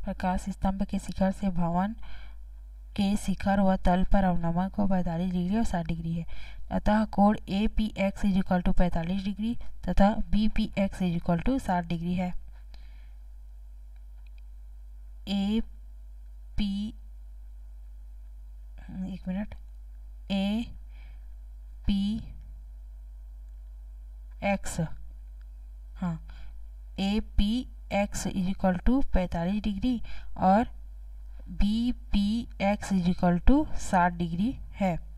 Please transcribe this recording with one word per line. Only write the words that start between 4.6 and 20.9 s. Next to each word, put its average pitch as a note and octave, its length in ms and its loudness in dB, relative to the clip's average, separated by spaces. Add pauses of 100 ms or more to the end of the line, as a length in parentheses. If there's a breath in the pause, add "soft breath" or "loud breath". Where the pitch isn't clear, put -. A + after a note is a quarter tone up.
को G3+ 180 2
पैंतालीस F3+ 460 2
डिग्री F3+ 240 0
और A3+ 80 2
साठ E3+ 220 0
डिग्री E3 280 -2
है। - 420 -4 (140)
अतः G#3+ 340 4
कोण G#3 320 6 (120)
एपीएक्स G3 760 0
is G3 140 4
equal F#3 300 2
to F#3 120 8
पैंतालीस F3+ 460 4
डिग्री G#3+ 340 -2 (300 loud breath)
तथा G3 220 8
बीपीएक्स G#3 880 4
is E3+ 220 0
equal E3+ 280 2
to C4 120 2
साठ F3 240 0
डिग्री E3+ 300 -2
है। F3+ 200 -2 (3000 soft breath)
एपी, - 1700 -4 (2250)
एक - 140 -10
मिनट, G3 260 -4 (760)
एपीएक्स, - - -6 (1120)